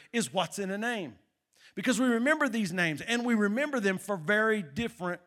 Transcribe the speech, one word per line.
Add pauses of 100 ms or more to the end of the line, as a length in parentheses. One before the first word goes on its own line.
(120)
is
what's
in
a
name. (560)
Because
we
remember
these
names,
and
we
remember
them
for
very
different